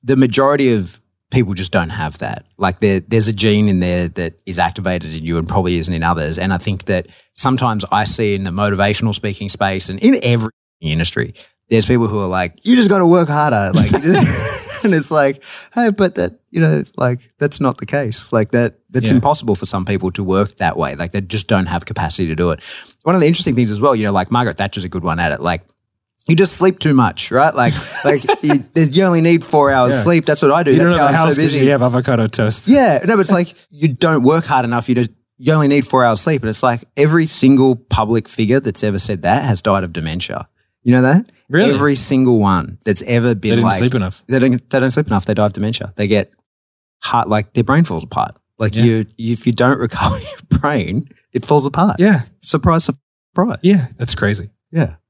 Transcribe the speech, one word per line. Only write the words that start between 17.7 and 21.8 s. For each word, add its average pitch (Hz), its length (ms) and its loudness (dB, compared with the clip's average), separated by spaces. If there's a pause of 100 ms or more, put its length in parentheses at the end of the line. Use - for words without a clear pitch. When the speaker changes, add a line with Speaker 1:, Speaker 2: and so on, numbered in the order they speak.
Speaker 1:
the 113 80 -10
case." 135 440 -6
Like, 110 200 0
that, 120 240 0 (160)
that's 123 160 -2
Speaker 2:
Yeah. 135 80 4
Speaker 1:
impossible 123 400 0
for - 100 -8
some 92 180 -4
people 92 280 -2
to 98 120 -6
work 95 340 0
that 87 200 -2
way. 71 160 -4
Like, 82 180 -8
they 101 100 -4
just 95 260 -8
don't 95 180 0
have 87 200 -6